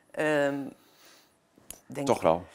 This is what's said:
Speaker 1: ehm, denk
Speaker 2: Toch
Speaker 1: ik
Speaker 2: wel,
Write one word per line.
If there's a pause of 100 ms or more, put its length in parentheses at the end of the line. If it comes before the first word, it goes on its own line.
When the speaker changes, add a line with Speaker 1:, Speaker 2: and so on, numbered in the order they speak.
(100)
Speaker 1:
ehm, (1300)
denk
Speaker 2:
Toch
Speaker 1:
ik
Speaker 2:
wel, (100)